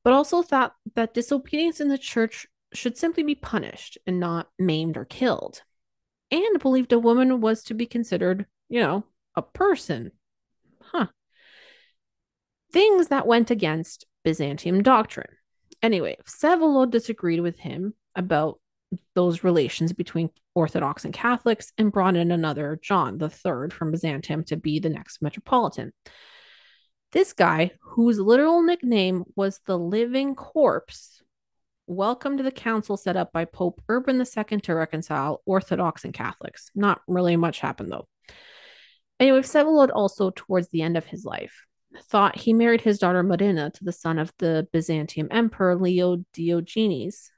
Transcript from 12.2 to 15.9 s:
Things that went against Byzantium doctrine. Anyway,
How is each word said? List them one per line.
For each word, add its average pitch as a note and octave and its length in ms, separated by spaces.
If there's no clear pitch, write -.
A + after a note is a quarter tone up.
Things F#4+ 360
that C#4 180
went A#3 240
against F3 540
Byzantium D#3+ 580
doctrine. A3+ 480
Anyway, F3 420